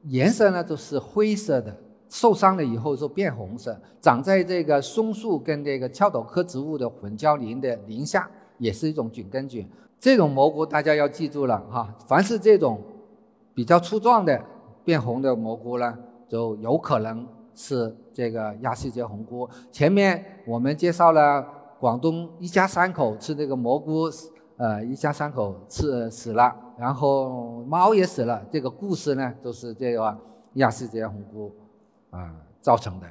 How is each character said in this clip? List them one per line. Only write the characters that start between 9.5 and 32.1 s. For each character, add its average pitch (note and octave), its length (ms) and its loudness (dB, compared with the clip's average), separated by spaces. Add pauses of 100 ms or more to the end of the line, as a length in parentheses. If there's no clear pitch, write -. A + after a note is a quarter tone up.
这 C4 180 6
种 D#3+ 140 6
蘑 C3+ 180 4
菇 D3+ 160 0
大 D3+ 160 0
家 D3+ 140 4
要 D3 120 2
记 D3 220 -4
住 C#3+ 160 -4
了 A2+ 160 0 (100)
哈， A2+ 240 -6 (120)
凡 D3+ 160 4
是 G#3+ 160 0
这 G#3+ 180 8
种 B2 240 0 (720)
比 A#2+ 120 -4
较 E3+ 140 6
粗 G3+ 220 0
壮 A3+ 240 4
的 C3+ 160 2 (420)
变 E3 180 2
红 A#2+ 200 -4
的 C3 160 2
蘑 A2+ 180 -6
菇 A#2+ 240 -6
呢， A#2+ 160 -2 (320)
就 A2+ 300 -4
有 A#2 220 0
可 B2+ 220 0
能 A2+ 280 -8 (260)
是 A#2 400 -4 (200)
这 A#2+ 160 -2
个 A2 320 -6
亚 B2 120 -2
希 B2 160 -8
杰 A#2+ 140 -6
红 G#2+ 180 -12
菇。 B2 240 -10 (240)
前 D3+ 220 2
面 G3 320 2 (220)
我 A#2 120 -4
们 C3+ 160 0
介 E3+ 160 2
绍 E3+ 220 6
了 C#3+ 340 4 (320)
广 B2 220 0
东 E3 280 -2 (100)
一 F3+ 100 -10
家 F#3+ 180 2
三 F#3 240 2
口 B2 280 0
吃 - 160 -8
这 D3 120 -4
个 C3+ 80 -2
蘑 B2+ 240 0
菇， D#3 300 -2 (480)
呃， G#2+ 260 -2
一 B2 140 -6
家 D3 160 -2
三 D3 180 -4
口 G#2 240 -4 (140)
吃， B2 420 -4
死 A2+ 220 -10
了， A#2+ 220 4 (240)
然 B2 160 -2
后 B2+ 680 -2
猫 F3+ 300 4
也 F#3 120 4
死 D3 160 -4
了， A2+ 280 -2
这 D#3 80 -2
个 B2+ 120 -4
故 G3 240 -6
事 D3 200 -2
呢， C3 180 -4 (120)
就 A#2+ 80 -8
是 A#2 220 -12
这 B2 180 -4
个 A2 260 -2 (360)
亚 C3 160 4
希 A2+ 180 -8
杰 A2 180 -6
红 G2+ 240 -12
菇， G#2 220 -14 (580)